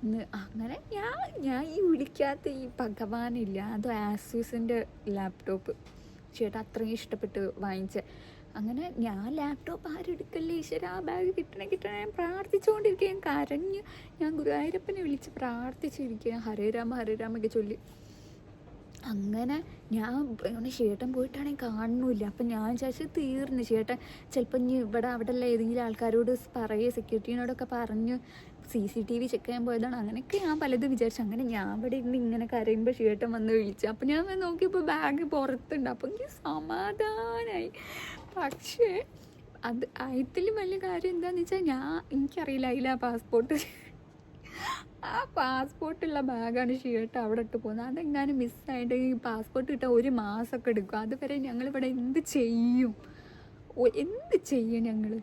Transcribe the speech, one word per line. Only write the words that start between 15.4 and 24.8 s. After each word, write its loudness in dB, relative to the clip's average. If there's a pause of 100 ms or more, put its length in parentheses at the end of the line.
ഹരേ 0
രാമ -2
ഹരേ 0
രാമ -4
ഒക്കെ 2
ചൊല്ലി. 0 (1300)
അങ്ങനെ 0 (400)
ഞാൻ, 0 (360)
അങ്ങനെ -4
ചേട്ടൻ 2
പോയിട്ടാണെങ്കിൽ -2
കാണുന്നില്ല. 2
അപ്പം -2
ഞാൻ 0 (120)
വിചാരിച്ചു -2 (120)
തീർന്ന്, 0
ചേട്ടൻ 2 (360)
ചിലപ്പോൾ 2
ഇനി 4 (120)